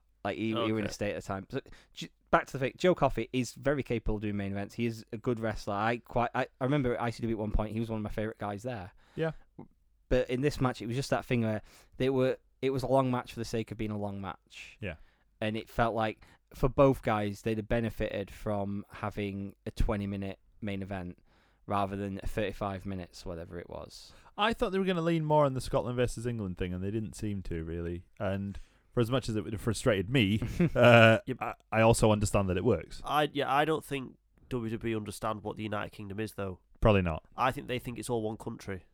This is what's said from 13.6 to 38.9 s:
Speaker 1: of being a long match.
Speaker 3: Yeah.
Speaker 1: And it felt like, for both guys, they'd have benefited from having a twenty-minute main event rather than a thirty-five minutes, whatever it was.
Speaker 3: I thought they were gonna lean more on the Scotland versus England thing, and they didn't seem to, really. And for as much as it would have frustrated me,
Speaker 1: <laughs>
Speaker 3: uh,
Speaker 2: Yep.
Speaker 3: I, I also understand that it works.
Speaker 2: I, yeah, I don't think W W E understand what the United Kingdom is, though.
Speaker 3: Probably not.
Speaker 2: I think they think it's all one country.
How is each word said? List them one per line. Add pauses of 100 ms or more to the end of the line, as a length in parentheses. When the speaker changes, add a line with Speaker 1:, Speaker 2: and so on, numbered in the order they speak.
Speaker 1:
of
being
a
long
match.
Speaker 3:
Yeah. (460)
Speaker 1:
And
it
felt
like, (340)
for
both
guys,
they'd
have
benefited
from
having (120)
a
twenty-minute (220)
main
event (500)
rather
than
a
thirty-five
minutes,
whatever
it
was. (260)
Speaker 3:
I
thought
they
were
gonna
lean
more
on
the
Scotland
versus
England
thing,
and
they
didn't
seem
to,
really. (160)
And (340)
for
as
much
as
it
would
have
frustrated
me, (180)
Speaker 1:
<laughs>
Speaker 3:
uh,
Speaker 2:
Yep.
Speaker 3:
I, (180)
I
also
understand
that
it
works.
Speaker 2:
I,
yeah,
I
don't
think (360)
W
W
E
understand
what
the
United
Kingdom
is,
though. (200)
Speaker 3:
Probably
not. (120)
Speaker 2:
I
think
they
think
it's
all
one
country. (100)